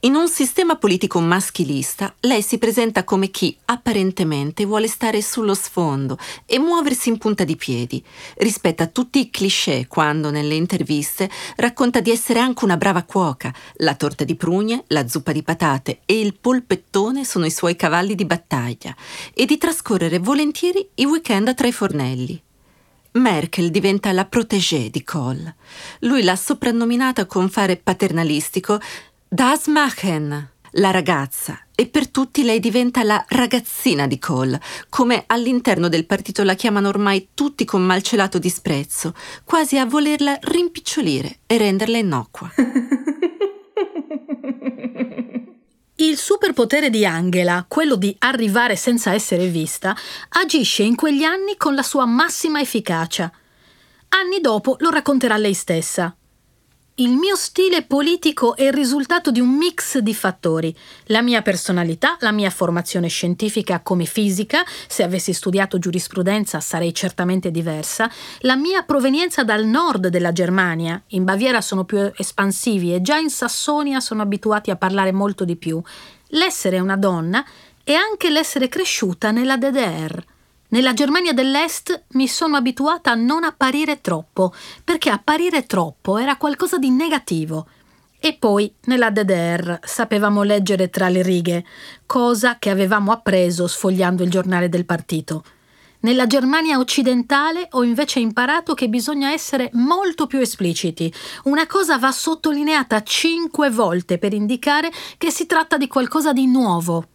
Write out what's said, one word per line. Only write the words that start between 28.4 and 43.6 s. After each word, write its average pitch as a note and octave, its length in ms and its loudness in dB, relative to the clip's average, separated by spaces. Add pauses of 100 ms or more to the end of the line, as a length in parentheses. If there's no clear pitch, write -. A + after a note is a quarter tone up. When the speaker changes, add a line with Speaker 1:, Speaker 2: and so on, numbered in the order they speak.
Speaker 1:
Das C4 360 2
Mädchen, D#3+ 840 -2 (220)
la F#3+ 180 4
ragazza, D3+ 680 -2 (200)
e B3 100 2
per - 220 0
tutti C4+ 340 -2
lei A#3 160 2
diventa A#3+ 460 2
la G#3+ 240 2
ragazzina A#3+ 800 0
di C3 100 -2
Kohl, C3 400 -2 (300)
come A#3+ 400 2
all'interno A#3 600 0
del E3 160 0
partito - 380 -2
la G3 120 4
chiamano G3+ 340 0
ormai G3 440 0
tutti C#4+ 320 -2
con F#3+ 160 0
malcelato F#3+ 600 0
disprezzo, E3 760 -4 (300)
quasi D#4 340 2
a C4 80 2
volerla C#4+ 540 0
rimpicciolire C#4+ 1080 -2
e A#3 120 4
renderla G#3+ 400 2
innocua. F3 560 -4
Speaker 2:
<laughs> - 40 0 (3250)